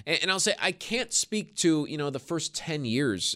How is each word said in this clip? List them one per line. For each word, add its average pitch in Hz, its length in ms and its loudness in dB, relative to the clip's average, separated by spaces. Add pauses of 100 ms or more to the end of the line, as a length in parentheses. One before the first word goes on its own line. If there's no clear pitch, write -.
And, 151 160 2
and 185 100 0
I'll 190 80 2
say, 208 200 2
I 185 120 0
can't 233 420 -4
speak - 440 -2
to, 156 320 4
you 151 80 -8
know, 147 120 -2
the 135 100 -4
first - 360 -4
ten 151 300 -4
years 113 500 2